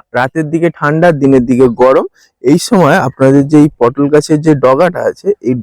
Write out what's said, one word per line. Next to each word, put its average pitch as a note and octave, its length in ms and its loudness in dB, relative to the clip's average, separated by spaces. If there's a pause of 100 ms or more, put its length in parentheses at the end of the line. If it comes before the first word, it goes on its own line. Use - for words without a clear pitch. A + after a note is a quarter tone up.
(160)
রাতের C3+ 340 -4
দিকে E3 180 -2 (100)
ঠান্ডা, D#3+ 300 0 (120)
দিনের C3+ 300 2
দিকে B2+ 160 2 (160)
গরম, C#3+ 240 2 (380)
এই D3 140 2 (100)
সময় E3+ 280 2 (100)
আপনাদের C#3 420 0
যে D#3 120 0
এই D3+ 80 4 (100)
পটল B2 340 -2
গাছের D3+ 340 0
যে D#3 60 2 (120)
ডগাটা C#3 440 0
আছে, - 200 -8 (200)
এই B2+ 140 -2